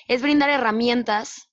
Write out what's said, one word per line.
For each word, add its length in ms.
es 140
brindar 300
herramientas 1040